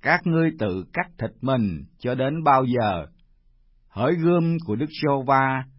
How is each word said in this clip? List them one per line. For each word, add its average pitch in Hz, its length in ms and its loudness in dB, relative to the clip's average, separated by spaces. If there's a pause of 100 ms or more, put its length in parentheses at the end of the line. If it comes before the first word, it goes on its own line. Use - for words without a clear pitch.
Các 165 240 2
ngươi 165 320 2
tự 95 340 -4
cắt - 260 -6
thịt 113 120 -4 (100)
mình 107 440 -2 (140)
cho 123 160 -4
đến 143 300 -4
bao 135 200 4
giờ? 107 420 0 (800)
Hỡi 139 260 0
gươm 165 420 2 (100)
của 107 100 -2
Đức 143 100 -4 (160)
Giê-hô-va 135 640 0 (140)